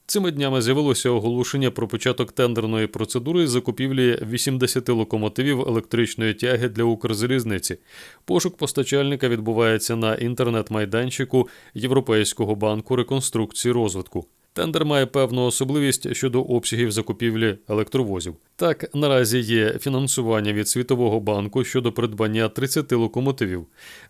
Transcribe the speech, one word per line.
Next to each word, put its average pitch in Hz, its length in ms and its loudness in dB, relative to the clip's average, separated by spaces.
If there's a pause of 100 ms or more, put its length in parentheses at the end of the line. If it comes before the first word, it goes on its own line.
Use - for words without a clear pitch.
Цими 190 240 0
днями 139 320 0
з'явилося 131 480 2
оголошення 120 600 0
про 113 180 -4
початок 120 440 -2
тендерної 110 540 0
процедури 127 600 -2
з 135 40 0
закупівлі 123 680 0 (120)
вісімдесяти 123 600 -2
локомотивів 117 680 0
електричної 113 760 0
тяги 123 340 0
для 110 160 -2
Укрзалізниці. 117 920 -2 (460)
Пошук 180 320 0
постачальника 139 720 0
відбувається 113 680 2
на 113 180 2
інтернет-майданчику 120 1300 0 (260)
Європейського 113 800 2
банку 107 420 -2
реконструкції 123 760 -2
розвитку. 95 540 -2 (260)
Тендер 165 320 0
має 147 220 2
певну 123 400 0
особливість 135 680 0
щодо 127 280 0
обсягів 117 500 0
закупівлі 110 640 -2 (120)
електровозів. 104 680 -2 (220)
Так, - 380 -2
наразі 127 460 4
є 113 400 2
фінансування 120 720 0
від 104 160 -2
Світового 120 520 2
банку 104 440 -2
щодо 120 280 -2
придбання 110 560 2
тридцяти 135 460 -2
локомотивів. 117 720 0 (440)